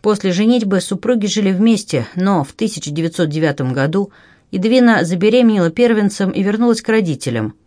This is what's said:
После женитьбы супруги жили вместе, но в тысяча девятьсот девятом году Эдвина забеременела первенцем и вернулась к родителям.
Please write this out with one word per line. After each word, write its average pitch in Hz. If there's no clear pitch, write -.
После 208
женитьбы 208
супруги 214
жили 202
вместе, 190
но 185
в -
тысяча 214
девятьсот 165
девятом 147
году 160
Эдвина 226
забеременела 208
первенцем 208
и -
вернулась 226
к -
родителям. 127